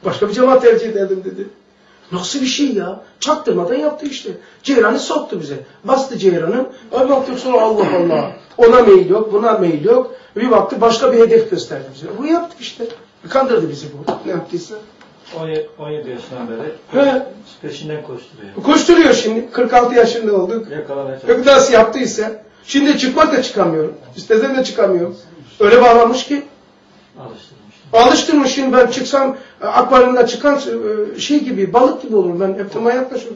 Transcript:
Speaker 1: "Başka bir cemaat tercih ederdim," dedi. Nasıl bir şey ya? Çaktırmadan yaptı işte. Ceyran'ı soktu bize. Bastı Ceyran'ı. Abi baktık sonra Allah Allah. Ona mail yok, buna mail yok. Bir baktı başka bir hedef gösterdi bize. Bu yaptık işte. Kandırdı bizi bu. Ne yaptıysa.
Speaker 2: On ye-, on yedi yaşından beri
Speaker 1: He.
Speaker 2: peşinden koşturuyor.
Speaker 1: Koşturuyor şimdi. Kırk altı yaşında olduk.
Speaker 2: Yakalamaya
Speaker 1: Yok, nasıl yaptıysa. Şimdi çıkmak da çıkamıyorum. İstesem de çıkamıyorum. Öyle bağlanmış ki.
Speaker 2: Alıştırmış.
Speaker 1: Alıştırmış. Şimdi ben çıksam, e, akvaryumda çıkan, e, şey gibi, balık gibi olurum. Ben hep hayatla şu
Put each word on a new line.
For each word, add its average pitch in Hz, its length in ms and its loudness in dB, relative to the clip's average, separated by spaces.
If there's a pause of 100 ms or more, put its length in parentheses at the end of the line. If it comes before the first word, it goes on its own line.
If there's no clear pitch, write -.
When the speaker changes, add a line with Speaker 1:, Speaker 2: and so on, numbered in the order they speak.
Speaker 1:
"Başka 196 240 -4
bir - 60 -6
cemaat 254 280 4
tercih 226 260 2
ederdim," 190 360 -4
dedi. 190 220 -10 (640)
Nasıl 269 280 -6
bir 254 60 -2
şey 269 260 -2
ya? 185 280 -6 (200)
Çaktırmadan 226 540 -2
yaptı 294 320 -4
işte. - 240 -12 (320)
Ceyran'ı 247 360 0
soktu 269 420 -6
bize. 143 160 -12 (280)
Bastı 240 340 -2
Ceyran'ı. 180 480 0 (260)
Abi 269 180 0
baktık 262 280 -2
sonra 247 220 0
Allah 214 260 0 (100)
Allah. 160 360 -2 (260)
Ona 240 240 8
mail 185 280 6
yok, 214 220 0
buna 226 200 2
mail 165 320 -2
yok. 254 300 2 (220)
Bir 247 140 -2
baktı 202 300 0
başka 233 320 2
bir 233 60 2
hedef 226 320 4
gösterdi 151 340 -8 (100)
bize. 156 120 -20 (120)
Bu 277 80 -8
yaptık 339 340 -4
işte. - 240 -14 (440)
Kandırdı 226 420 0
bizi - 160 -14
bu. 147 260 -10 (140)
Ne 180 60 -8
yaptıysa. 175 420 -10 (680)
Speaker 2:
On 160 80 -8
ye-, 156 180 -6 (120)
on 151 120 -12
yedi 143 200 -10
yaşından 123 380 -14
beri 156 560 -4
Speaker 1:
He. 262 180 0 (400)
Speaker 2:
peşinden 151 400 -12
koşturuyor. - 520 -20 (100)
Speaker 1:
Koşturuyor 311 500 4
şimdi. 226 360 -4
Kırk 240 240 -2
altı 240 200 4
yaşında 220 420 2
olduk. 196 340 -4
Speaker 2:
Yakalamaya 139 580 -10
Speaker 1:
Yok, 247 180 2
nasıl 262 260 6
yaptıysa. 220 680 0 (220)
Şimdi 285 340 0
çıkmak 302 380 0
da 254 60 0
çıkamıyorum. 160 520 -2 (220)
İstesem 247 400 0
de 262 80 0
çıkamıyorum. 185 520 -2 (440)
Öyle 226 220 6
bağlanmış 233 440 4
ki. 285 160 -4 (800)
Speaker 2:
Alıştırmış. - 540 -20 (180)
Speaker 1:
Alıştırmış. 262 640 4
Şimdi 262 220 0
ben 247 100 6
çıksam, 269 500 -2 (260)
e, - 40 -8
akvaryumda 247 600 2
çıkan, 285 300 0
e, 214 640 -6
şey 285 240 0
gibi, 190 280 -4
balık 254 300 2
gibi 214 140 -4
olurum. 175 240 0
Ben 196 240 -4
hep 220 200 -8
hayatla 254 340 -2
şu - 180 -12